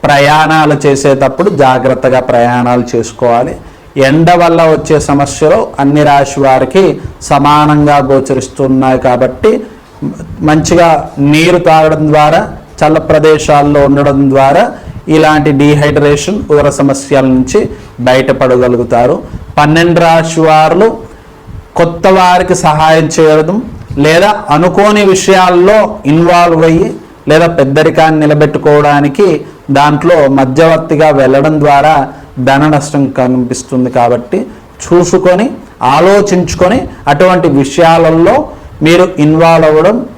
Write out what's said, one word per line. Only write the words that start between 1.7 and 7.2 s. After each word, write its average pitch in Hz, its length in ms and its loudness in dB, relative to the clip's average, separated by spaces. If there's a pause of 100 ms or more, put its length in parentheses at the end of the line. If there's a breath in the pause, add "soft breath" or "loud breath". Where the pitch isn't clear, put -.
ప్రయాణాలు 120 640 -2 (120)
చేసుకోవాలి. 120 600 -2 (400 loud breath)
ఎండ 151 340 2
వల్ల 170 320 2
వచ్చే 151 380 0
సమస్యలు 151 680 -2 (120)
అన్ని 147 220 0
రాశి 139 380 0
వారికి 139 600 0 (220 loud breath)